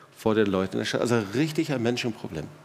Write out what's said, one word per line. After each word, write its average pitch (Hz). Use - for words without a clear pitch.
vor 110
den 107
Leuten 95
in 117
der 110
Stadt. -
Also 117
richtig 151
ein 127
Menschenproblem. 110